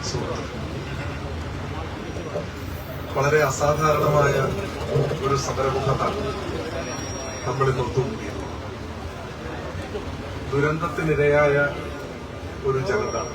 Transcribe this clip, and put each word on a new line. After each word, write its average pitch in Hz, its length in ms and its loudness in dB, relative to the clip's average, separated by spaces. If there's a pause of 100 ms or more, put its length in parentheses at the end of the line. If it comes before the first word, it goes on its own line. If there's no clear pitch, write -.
സുഹൃത്തുക്കളെ, - 540 -4 (2500)
വളരെ 147 240 6 (100)
അസാധാരണമായ 147 840 4 (920)
ഒരു 135 100 4 (100)
സമരമുഖത്താണ് 135 760 2 (1200)
നമ്മൾ 131 240 4
ഇന്ന് 135 160 2
ഒത്തുകൂടിയത്. 110 560 0 (2000)
ദുരന്തത്തിനിരയായ 147 1040 4 (1120)
ഒരു 131 100 4 (100)
ജനത - 280 0 (180)